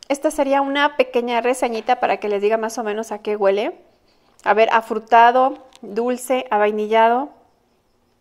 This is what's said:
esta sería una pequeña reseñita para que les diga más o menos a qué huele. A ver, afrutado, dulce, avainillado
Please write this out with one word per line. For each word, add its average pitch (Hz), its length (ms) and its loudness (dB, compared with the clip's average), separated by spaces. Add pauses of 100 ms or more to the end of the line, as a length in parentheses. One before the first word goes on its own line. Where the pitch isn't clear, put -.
esta 285 220 -2
sería 277 300 0
una 285 360 -2
pequeña 240 440 0
reseñita 247 580 -2
para - 200 0
que 214 100 -6
les 202 120 -2
diga 208 160 2
más 226 220 -6
o 240 60 -6
menos 214 260 -6
a 208 80 -8
qué 214 160 -6
huele. 208 420 0 (680)
A 196 100 2
ver, 220 180 4
afrutado, 240 840 2 (240)
dulce, 247 680 -4
avainillado 220 800 2 (920)